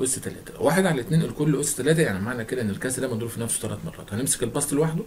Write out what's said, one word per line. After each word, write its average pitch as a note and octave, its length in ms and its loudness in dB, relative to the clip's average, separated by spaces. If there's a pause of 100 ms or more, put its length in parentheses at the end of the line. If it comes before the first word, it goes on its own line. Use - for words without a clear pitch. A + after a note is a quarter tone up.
أس B2+ 100 0
تلاتة. - 480 -8
واحد F#3 240 4
على D3 140 2
اتنين D#3 220 2
الكل D3 380 2
أس D3 160 0
تلاتة D#3 260 4
يعني G2+ 180 2
معنى A#2 240 -2
كده B2+ 180 -4
إن G#2 80 0
الكسر B2+ 320 -2
ده B2+ 120 -2
مضروب A2+ 160 -2
في A2+ 100 -6
نفسه A2+ 280 -2
تلات G#2 160 -4
مرات. D#2+ 280 -10
هنمسك B2+ 300 0
البسط C3 300 0
لوحده D#3 340 2